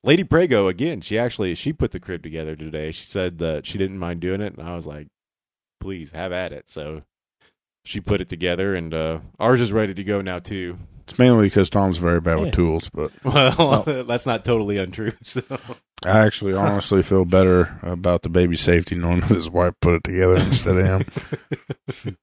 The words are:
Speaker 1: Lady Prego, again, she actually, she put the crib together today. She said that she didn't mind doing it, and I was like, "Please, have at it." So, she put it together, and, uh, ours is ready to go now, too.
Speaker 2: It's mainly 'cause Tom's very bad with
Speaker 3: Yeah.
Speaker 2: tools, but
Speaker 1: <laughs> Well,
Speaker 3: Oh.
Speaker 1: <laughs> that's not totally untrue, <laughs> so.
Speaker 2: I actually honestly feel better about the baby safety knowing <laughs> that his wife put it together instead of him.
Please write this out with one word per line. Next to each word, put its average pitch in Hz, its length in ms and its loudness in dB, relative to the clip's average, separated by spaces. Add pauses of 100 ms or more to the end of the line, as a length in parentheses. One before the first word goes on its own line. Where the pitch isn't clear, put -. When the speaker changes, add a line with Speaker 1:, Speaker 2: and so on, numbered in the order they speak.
Speaker 1:
Lady 165 200 4
Prego, 143 460 4
again, 113 320 -4
she 104 160 -4
actually, 110 380 -2
she 151 180 -4
put - 180 -2
the 87 80 -10
crib 87 240 -10
together 80 320 -10
today. 78 360 -10
She - 140 -14
said 90 340 -4
that 80 260 -4
she - 120 -10
didn't 95 220 -4
mind 85 220 -6
doing 92 200 -4
it, 104 160 -8
and 80 80 -14
I 87 100 -10
was 82 100 -12
like, 73 220 -14 (760)
"Please, 87 300 -12
have 87 200 -8
at 90 220 -6
it." - 160 -18
So, 76 320 -12 (840)
she - 160 -10
put 95 220 -2
it 87 80 -10
together, 90 460 -2
and, 82 180 -6
uh, 80 260 -4 (200)
ours 123 200 4
is 110 140 0
ready 107 200 0
to 95 120 -10
go 101 160 -2
now, 92 180 -6
too. 90 380 -10 (240)
Speaker 2:
It's - 180 -12
mainly 117 300 6
'cause 95 200 4
Tom's 95 280 2
very 85 240 2
bad 82 160 0
with 80 100 0
Speaker 3:
Yeah. - 40 -4
Speaker 2:
tools, 82 420 0
but 76 240 -6
Speaker 1:
<laughs> - 80 -20
Well, 139 600 4
Speaker 3:
Oh. 131 160 -4
Speaker 1:
<laughs> 117 40 -10
that's 120 180 -2
not 117 200 -2
totally 107 320 0
untrue, 98 400 -4
<laughs> - 60 -20
so. - 180 -8 (640)
Speaker 2:
I 98 140 4
actually 107 340 2
honestly 98 500 2
feel 95 220 2
better 90 560 4
about 87 400 -2
the - 80 -8
baby 87 260 2
safety 87 400 2
knowing 87 240 0
<laughs> - 80 -2
that - 20 -4
his 85 200 2
wife 87 320 0
put 87 140 4
it 82 100 -4
together 92 320 4
instead 92 400 2
of 95 80 2 (1200)
him. 98 180 -10